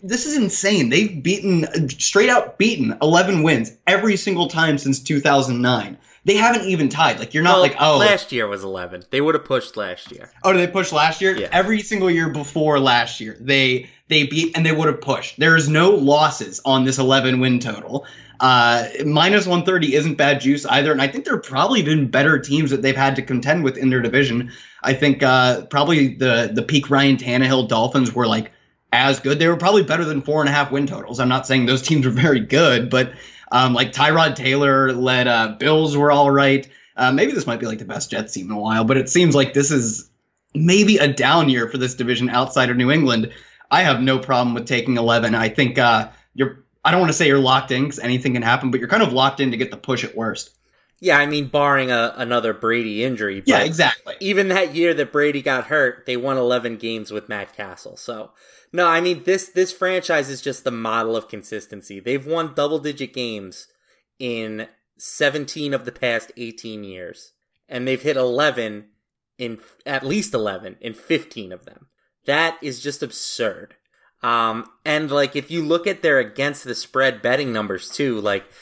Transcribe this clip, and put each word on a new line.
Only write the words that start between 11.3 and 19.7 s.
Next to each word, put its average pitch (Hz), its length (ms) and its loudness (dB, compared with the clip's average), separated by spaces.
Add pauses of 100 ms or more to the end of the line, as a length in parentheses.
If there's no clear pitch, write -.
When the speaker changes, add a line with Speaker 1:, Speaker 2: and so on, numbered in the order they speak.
Speaker 2:
Yeah. 180 160 -6
Speaker 1:
Every 202 300 2
single 190 280 0
year 165 200 2
before 147 500 0
last 120 400 2
year, 110 220 -12
they, 131 480 0 (180)
they 151 180 2
beat 160 300 -2
and 165 100 0
they 160 60 2
would 156 160 0
have 147 140 -2
pushed. - 360 -6
There 165 200 4
is 143 100 2
no 160 240 4
losses 143 720 2
on 131 220 2
this 131 120 0
eleven 131 440 2
win 127 180 2
total. - 460 -8 (340)
Uh, 120 480 4 (180)
minus 175 400 4
one 175 200 0
thirty 170 300 0